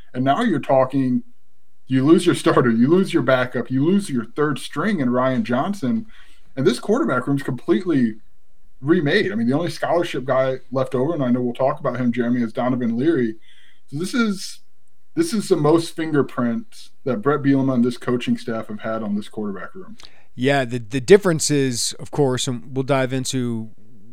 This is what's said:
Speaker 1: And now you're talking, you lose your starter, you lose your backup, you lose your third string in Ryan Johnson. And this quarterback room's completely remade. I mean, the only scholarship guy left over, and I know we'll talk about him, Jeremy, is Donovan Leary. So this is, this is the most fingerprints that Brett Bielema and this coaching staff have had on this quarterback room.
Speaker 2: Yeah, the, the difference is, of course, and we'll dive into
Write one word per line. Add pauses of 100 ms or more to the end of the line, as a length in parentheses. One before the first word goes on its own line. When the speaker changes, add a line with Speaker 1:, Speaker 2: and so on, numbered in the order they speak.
(120)
Speaker 1:
And
now
you're
talking, (640)
you
lose
your
starter,
you
lose
your
backup,
you
lose
your
third
string
in
Ryan
Johnson. (500)
And
this
quarterback
room's
completely (640)
remade.
I
mean,
the
only
scholarship
guy (120)
left
over,
and
I
know
we'll
talk
about
him,
Jeremy,
is
Donovan
Leary. (500)
So
this
is, (560)
this
is
the
most
fingerprints (140)
that
Brett
Bielema
and
this
coaching
staff
have
had
on
this
quarterback
room. (380)
Speaker 2:
Yeah,
the,
the
difference
is,
of
course,
and
we'll
dive
into (420)